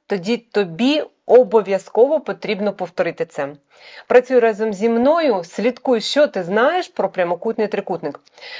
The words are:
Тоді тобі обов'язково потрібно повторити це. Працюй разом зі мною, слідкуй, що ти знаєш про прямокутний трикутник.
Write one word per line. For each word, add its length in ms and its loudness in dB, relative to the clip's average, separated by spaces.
Тоді 300 -4
тобі 680 -2
обов'язково 960 4
потрібно 520 -4
повторити 520 -6
це. 240 -8
Працюй 300 4
разом 340 0
зі 160 -2
мною, 560 0
слідкуй, 560 -2
що 260 0
ти 160 -4
знаєш 460 0
про 200 -4
прямокутний 600 -2
трикутник. 520 -6